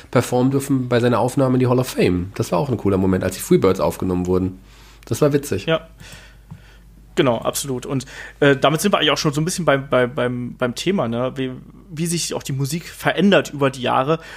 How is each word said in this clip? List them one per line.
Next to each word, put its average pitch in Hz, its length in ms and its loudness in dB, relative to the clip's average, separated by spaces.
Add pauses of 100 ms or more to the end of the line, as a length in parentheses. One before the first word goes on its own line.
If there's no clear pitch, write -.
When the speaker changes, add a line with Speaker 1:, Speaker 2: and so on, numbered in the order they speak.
(120)
Speaker 1:
performen 127 400 2
dürfen 135 380 -2
bei 120 100 2
seiner 120 180 2
Aufnahme 127 380 2
in 127 60 2
die 123 60 4
Hall 127 120 4
of 123 80 0
Fame. 95 480 0
Das - 160 -4
war 175 80 0
auch 143 100 -2
ein 117 80 0
cooler 98 200 2
Moment, 95 260 2
als 92 120 -2
die - 60 -12
Freebirds 95 380 4
aufgenommen 90 480 -2
wurden. 92 320 0 (460)
Das - 160 -4
war 143 120 2
witzig. 139 320 -2
Speaker 2:
Ja. 160 220 -2 (1300)
Genau, 127 240 2
absolut. - 480 -6
Und, 135 180 -4 (340)
äh, 143 160 6
damit 143 260 0
sind 202 120 2
wir - 60 2
eigentlich 147 120 2
auch 143 60 0
schon 151 160 -2
so 147 80 0
ein 156 40 0
bisschen 175 200 -4
beim, 139 240 2
beim, 127 240 2
beim, 123 420 -4
beim 120 200 -2
Thema, 175 320 -2
ne? 120 280 -2
Wie, 131 160 -4 (380)
wie 160 160 -4
sich 165 300 -4
auch - 80 -6
die 143 100 -6
Musik 139 300 -4
verändert 160 680 2
über 139 180 0
die 131 100 -12
Jahre. 131 380 0 (180)